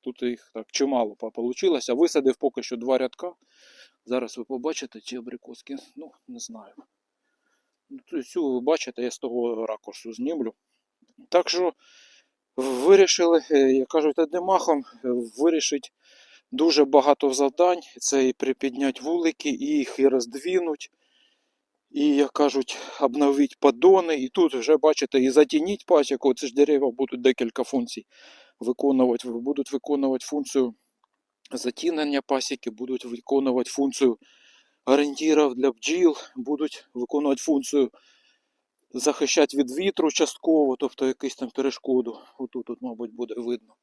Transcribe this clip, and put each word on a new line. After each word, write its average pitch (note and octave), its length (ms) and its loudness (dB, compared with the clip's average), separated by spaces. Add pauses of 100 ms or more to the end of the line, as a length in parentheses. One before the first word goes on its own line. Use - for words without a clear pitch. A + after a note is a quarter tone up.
Тут B2 220 -12
їх B2 320 -8
так A2 180 -14
чимало B2 420 -2
по-, A2+ 160 -12
получилося. B2 640 -2
Висадив C3+ 420 2
поки C3 260 -4
що B2 140 -10
два B2+ 220 -2
рядка. C3 340 -6 (720)
Зараз A#2+ 320 -6
ви A#2+ 60 -10
побачите C3 560 -10
ці - 160 -14
абрикоски. A#2+ 600 -16 (200)
Ну, D#3 160 -20 (160)
не - 100 -16
знаю. - 360 -18 (1160)
Ну, C3+ 160 -18
цю, D#3 160 -8
цю D3 300 -4
ви B2 80 -2
бачите, C3 420 -2
я B2 80 -4
з - 80 -16
того A#2 480 -6
ракурсу A2 460 -12
знімлю. B2+ 420 -6 (760)
Так F3 200 2
що F3 240 -2 (840)
вирішили, E3 920 4
е, C#3 220 6
як C3 160 2
кажуть, D3+ 300 0
одним E3 260 0
махом, F3+ 340 2
е, C3 300 -10 (300)
вирішить D3+ 540 0 (600)
дуже D3 320 4
багато C#3 480 4
завдань. D#3 480 0 (180)
Це C3 300 2
і B2+ 40 0
припіднять C3 680 -4
вулики, D#3+ 480 -2
і C#3 160 -6
їх D3 320 -2
і C3+ 100 6
роздвинуть, C#3 840 -2 (1000)
і, D3 260 0
як C#3+ 160 2
кажуть, C3+ 460 0 (220)
обновить C#3 600 2
поддони. D#3+ 560 6
І C3 120 -4
тут E3+ 260 2
вже, C3 220 2
бачите, C#3+ 440 2
і C3 100 4
затініть D3+ 560 2
пасіку, C#3 480 2
це C#3+ 120 -8
ж B2 80 -10
дерева C#3+ 360 4
будуть B2+ 300 -6
декілька B2 440 0
функцій A#2+ 420 -6 (540)
виконувати. B2+ 680 0
Будуть C3 420 -6
виконувати C#3 520 -2
функцію C3 500 -2 (760)
затінення D3 720 -4
пасіки, C3 480 -4
будуть B2 340 -8
виконувати B2+ 640 -2
функцію C3 480 0 (640)
орієнтирів D3 720 2
для C3 160 2
бджіл, D#3+ 460 0 (200)
будуть C#3+ 580 -6
виконувати C#3 460 -2
функцію C#3 500 0 (1000)
захищати C#3 640 0
від C3 140 0
вітру E3 400 -2
частково, D3+ 680 0
тобто C3+ 300 -4
якусь C3 280 -6
там B2 160 -10
перешкоду. B2+ 680 -4 (200)
Отут, B2+ 280 -10
тут, A#2+ 160 -12
мабуть, A#2 320 -12
буде A#2 220 -8
видно. A#2+ 460 -8